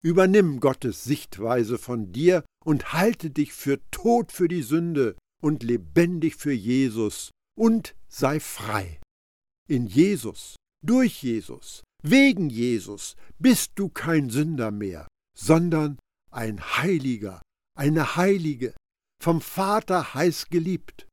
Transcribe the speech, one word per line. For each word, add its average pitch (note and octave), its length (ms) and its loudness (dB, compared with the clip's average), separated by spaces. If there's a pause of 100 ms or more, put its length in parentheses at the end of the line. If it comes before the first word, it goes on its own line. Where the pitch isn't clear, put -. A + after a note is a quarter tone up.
Übernimm F3+ 560 4
Gottes B2+ 440 0
Sichtweise A#2 720 -2
von A2 340 -8
dir D#3+ 320 2 (220)
und D3+ 280 0
halte E3+ 360 0
dich D3 240 -4
für C#3 260 -2 (120)
tot A#3 400 0
für F3+ 160 0
die E3 160 -2
Sünde C#3+ 520 0 (280)
und D3+ 180 0
lebendig D3 760 0
für C#3+ 180 -4
Jesus A2+ 760 -2 (260)
und A3+ 400 2 (120)
sei C#3+ 320 -2
frei. G2+ 600 -6 (680)
In B2 180 -2
Jesus, B2+ 680 0 (280)
durch A#3+ 380 2
Jesus, - 600 -8 (180)
wegen G3+ 480 6
Jesus A2 680 -4 (220)
bist - 380 4
du G3 140 -2
kein D3+ 420 0
Sünder C3 400 -2
mehr, F#2+ 360 -8 (300)
sondern D#3+ 600 2 (320)
ein A2 300 -6 (160)
Heiliger, B2+ 640 -4 (360)
eine D3+ 380 2
Heilige, D#3+ 580 0 (480)
vom E3 200 2
Vater F#3+ 720 -2
heiß D#3+ 340 0
geliebt. E3+ 640 -4